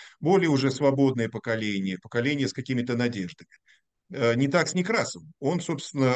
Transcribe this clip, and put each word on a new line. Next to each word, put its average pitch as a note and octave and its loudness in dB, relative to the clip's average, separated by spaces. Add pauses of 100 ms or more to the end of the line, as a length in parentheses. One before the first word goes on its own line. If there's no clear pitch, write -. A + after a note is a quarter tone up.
(200)
более E3+ 4
уже C3+ 2
свободное C3+ 2
поколение, G#2 -2
поколение C3+ -2
с - -8
какими-то B2 -4
надеждами. G#2 -4 (640)
Э, A#2 2
не C#3 2
так E3 2
с - -8
Некрасовым. F3+ -4
Он, E3 -2
собственно, C#3 0